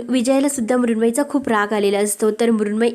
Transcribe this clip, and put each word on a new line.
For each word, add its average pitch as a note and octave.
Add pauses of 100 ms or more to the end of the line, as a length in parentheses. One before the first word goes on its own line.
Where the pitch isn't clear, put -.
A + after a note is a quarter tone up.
विजयाला C4+
सुद्धा B3
मृण्मयीचा A#3
खूप C4+
राग G#3
आलेला G3+
असतो. G#3
तर A3+
मृण्मयी G#3+